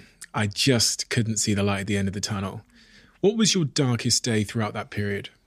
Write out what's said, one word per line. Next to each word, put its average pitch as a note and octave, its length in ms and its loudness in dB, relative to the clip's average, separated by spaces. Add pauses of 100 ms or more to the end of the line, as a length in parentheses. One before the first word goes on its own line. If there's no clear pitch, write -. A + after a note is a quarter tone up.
(320)
I G#2+ 140 0
just - 640 0
couldn't A2 280 0
see G#2 160 0
the G2 80 2
light G2+ 180 0
at G2 80 -6
the G#2 80 0
end G2 120 0
of F#2 60 -4
the G#2 60 -6
tunnel. G2+ 420 -6 (580)
What G#3+ 160 4
was A3 180 4
your F3+ 100 2
darkest B2 600 0
day A2 200 2
throughout G#2+ 300 -4
that G#2 160 -8
period? G2+ 380 -4 (180)